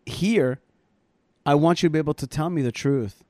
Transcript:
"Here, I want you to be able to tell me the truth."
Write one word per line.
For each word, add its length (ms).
"Here, 540
I 120
want 260
you 60
to 40
be 60
able 160
to 120
tell 240
me 120
the 100
truth." 580